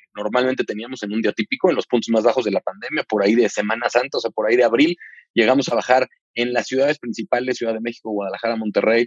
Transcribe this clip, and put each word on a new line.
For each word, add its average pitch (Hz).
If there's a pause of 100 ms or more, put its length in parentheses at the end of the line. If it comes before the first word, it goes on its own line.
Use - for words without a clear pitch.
(140)
normalmente 123
teníamos 113
en 104
un 110
día 104
típico, 127
en 139
los 98
puntos 113
más 113
bajos 117
de 104
la 98
pandemia, 120
por 104
ahí 107
de 117
Semana 113
Santa, 131
o -
sea, 113
por 107
ahí 117
de 123
abril, 139 (380)
llegamos 127
a 120
bajar 127 (280)
en 120
las 120
ciudades 139
principales, 123
Ciudad 113
de 110
México, 117
Guadalajara, 101
Monterrey, 110